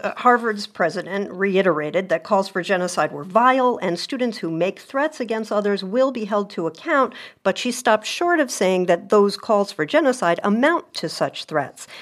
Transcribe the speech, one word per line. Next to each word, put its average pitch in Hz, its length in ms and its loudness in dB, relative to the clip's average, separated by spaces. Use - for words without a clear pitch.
Uh, 202 120 -4
Harvard's 233 520 2
president 180 640 -4
reiterated 185 760 0
that 160 140 -2
calls 196 240 0
for 185 140 -4
genocide 180 500 -2
were 143 120 -10
vile, 247 580 2
and 170 160 -2
students 247 400 -4
who 165 140 -4
make 175 280 0
threats - 400 -4
against 220 320 -4
others 202 320 0
will 254 280 2
be 233 140 -6
held 208 260 -2
to 165 160 -4
account, 262 480 0
but 190 160 0
she 247 140 -4
stopped 214 340 2
short 349 340 2
of 262 120 0
saying 185 340 2
that 175 240 2
those 202 280 4
calls 202 340 0
for 151 160 -4
genocide 254 560 2
amount 247 500 2
to 165 160 -6
such - 360 -4
threats. - 420 -4